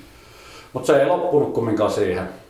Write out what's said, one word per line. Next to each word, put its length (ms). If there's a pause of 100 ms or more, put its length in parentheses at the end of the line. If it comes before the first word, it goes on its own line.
(720)
Mut 120
se 160
ei 60
loppunut 460
kumminkaan 380
siihen. 380 (200)